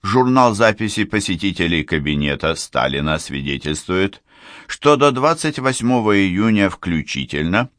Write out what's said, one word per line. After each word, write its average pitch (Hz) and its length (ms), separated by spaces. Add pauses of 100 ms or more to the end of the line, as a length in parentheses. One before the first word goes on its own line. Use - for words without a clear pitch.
журнал 123 520
записей 107 520
посетителей 87 760
кабинета 73 720
Сталина 69 640
свидетельствует, 76 1000 (460)
что - 300
до 143 140
двадцать 151 480
восьмого 120 580
июня 98 520
включительно 82 1080